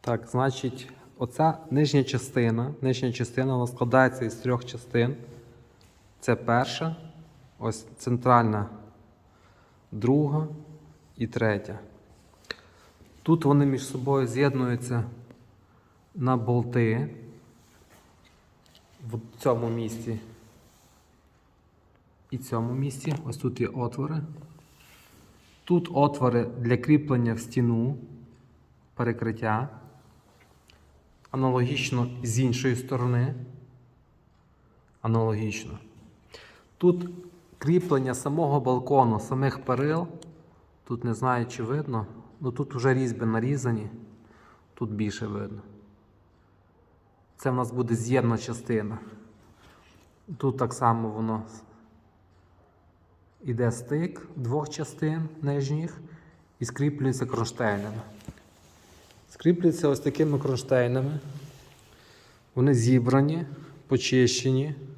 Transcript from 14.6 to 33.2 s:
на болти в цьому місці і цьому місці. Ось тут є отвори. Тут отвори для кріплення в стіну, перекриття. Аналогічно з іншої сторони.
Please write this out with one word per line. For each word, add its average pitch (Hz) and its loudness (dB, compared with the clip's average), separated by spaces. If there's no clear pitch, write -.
на 127 2
болти 120 0
в 113 -6
цьому 117 0
місці 113 -4
і 127 -6
цьому 120 -4
місці. 139 -4
Ось 120 -8
тут 127 -4
є 117 0
отвори. 135 -4
Тут 175 2
отвори 127 4
для 120 0
кріплення 127 2
в 110 -6
стіну, 120 2
перекриття. 113 -2
Аналогічно 127 2
з 117 0
іншої 123 2
сторони. 123 0